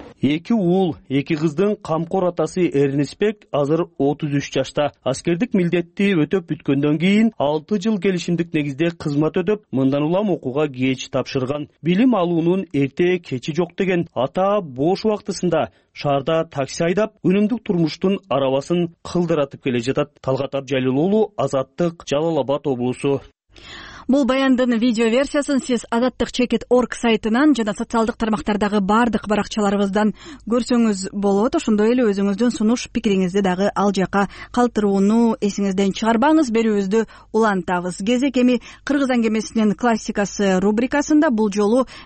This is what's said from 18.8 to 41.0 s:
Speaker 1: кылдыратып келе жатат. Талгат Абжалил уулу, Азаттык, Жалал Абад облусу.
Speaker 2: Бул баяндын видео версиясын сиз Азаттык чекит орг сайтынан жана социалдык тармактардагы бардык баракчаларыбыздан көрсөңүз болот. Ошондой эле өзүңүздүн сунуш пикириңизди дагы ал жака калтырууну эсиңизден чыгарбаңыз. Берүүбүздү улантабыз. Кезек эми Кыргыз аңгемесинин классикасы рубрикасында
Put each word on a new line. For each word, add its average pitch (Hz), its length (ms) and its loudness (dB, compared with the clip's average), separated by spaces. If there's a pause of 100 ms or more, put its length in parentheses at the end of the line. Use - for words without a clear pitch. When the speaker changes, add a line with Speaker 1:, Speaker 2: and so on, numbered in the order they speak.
Speaker 1:
кылдыратып 165 640 -2
келе 120 160 0
жатат. 131 420 -2
Талгат 131 320 -2
Абжалил 131 460 -2
уулу, 202 380 0
Азаттык, - 680 -2
Жалал 156 340 -2
Абад 139 280 -2
облусу. 131 540 -2 (840)
Speaker 2:
Бул 269 180 2
баяндын 254 540 2
видео 233 260 0
версиясын 277 560 0
сиз 240 300 -2
Азаттык 240 400 -2
чекит 240 380 -2
орг 247 260 2
сайтынан 233 580 2
жана 214 240 -2
социалдык 226 400 -2
тармактардагы 214 640 -2
бардык 208 480 0
баракчаларыбыздан 202 840 0 (340)
көрсөңүз 226 640 0
болот. 202 400 0
Ошондой 220 400 2
эле 254 160 2
өзүңүздүн 202 400 0
сунуш 220 400 0
пикириңизди 196 560 0
дагы 185 300 0
ал 202 180 2
жака 196 320 0 (260)
калтырууну 220 840 2
эсиңизден 196 560 -2
чыгарбаңыз. 254 560 2
Берүүбүздү 214 560 0 (280)
улантабыз. 185 680 0
Кезек 247 400 0
эми 247 220 2 (200)
Кыргыз 277 300 0
аңгемесинин 220 640 0
классикасы 208 840 0
рубрикасында 285 720 2